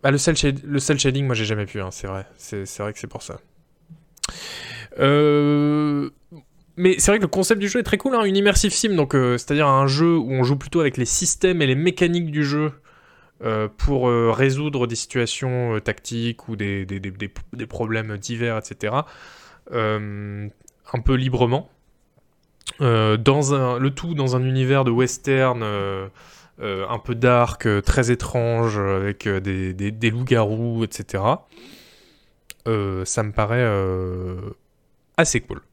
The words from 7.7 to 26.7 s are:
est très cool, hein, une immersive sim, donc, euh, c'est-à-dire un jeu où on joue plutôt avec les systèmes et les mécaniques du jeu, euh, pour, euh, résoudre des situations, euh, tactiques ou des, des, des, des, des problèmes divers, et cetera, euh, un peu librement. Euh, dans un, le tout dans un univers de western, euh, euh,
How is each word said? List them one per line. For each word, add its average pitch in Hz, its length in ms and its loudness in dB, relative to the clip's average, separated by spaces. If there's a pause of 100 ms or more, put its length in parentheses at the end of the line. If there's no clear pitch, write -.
est 226 40 0
très - 140 0
cool, 262 180 0
hein, 220 100 2
une 190 100 2
immersive 202 380 4
sim, 208 240 0
donc, 143 180 0
euh, 123 220 4
c'est-à-dire 147 300 0
un 135 200 4
jeu 165 300 4
où 123 160 -2
on 131 100 2
joue 139 140 2
plutôt 165 240 -2
avec 139 160 0
les 123 80 0
systèmes 180 560 0
et 143 60 4
les 127 80 2
mécaniques 175 560 0
du 151 120 0
jeu, 147 300 0 (720)
euh, 107 320 -2
pour, 127 320 2
euh, 117 200 4
résoudre 135 580 0
des 117 80 -6
situations, 123 800 -4
euh, 107 40 -2
tactiques 117 680 -6
ou 113 80 -8
des, 98 280 -4
des, 98 140 -8
des, 95 120 -8
des, 98 200 -10 (220)
des 117 120 -8
problèmes 110 520 -6
divers, 117 400 -4
et 107 60 -4
cetera, 107 420 -4 (680)
euh, 104 800 -4 (420)
un 120 80 -4
peu 135 140 2
librement. 127 560 0 (1120)
Euh, 110 360 4
dans 135 360 2
un, 127 240 0
le 135 140 2
tout 170 240 -8
dans 131 200 0
un 127 80 0
univers 131 400 2
de 123 60 4
western, 127 720 2
euh, 98 460 -4 (520)
euh, 98 280 -4